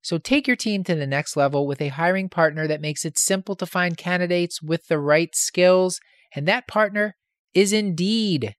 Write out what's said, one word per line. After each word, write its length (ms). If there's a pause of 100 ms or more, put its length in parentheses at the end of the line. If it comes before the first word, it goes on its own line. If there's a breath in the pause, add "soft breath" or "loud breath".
So 140
take 300
your 80
team 300
to 100
the 100
next 320
level 300
with 120
a 100
hiring 380
partner 400
that 140
makes 240
it 140
simple 380
to 100
find 280
candidates 640
with 280
the 100
right 380
skills. 640 (340 soft breath)
And 140
that 200
partner 500 (360)
is 180
Indeed. 880